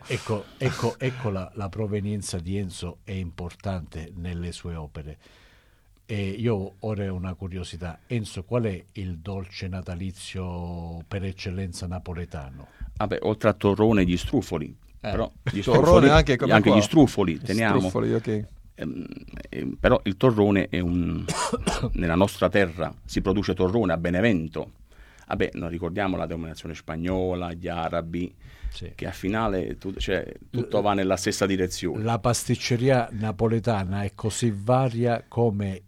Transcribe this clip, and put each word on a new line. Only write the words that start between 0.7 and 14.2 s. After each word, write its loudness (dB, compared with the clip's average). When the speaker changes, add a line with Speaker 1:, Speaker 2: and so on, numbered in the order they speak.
Speaker 1:
ecco -4
la, -4
la -6
provenienza -4
di -4
Enzo -6
è -12
importante -8
nelle -6
sue -10
opere. -12
E -4
io -2
ora -4
ho -6
una -6
curiosità. -10
Enzo, -6
qual -2
è -4
il -8
dolce -10
natalizio -8
per -6
eccellenza -6
napoletano? -8
Speaker 2:
Ah, 0
beh, -2
oltre 2
a 4
torrone, 6
gli 4
strufoli. -2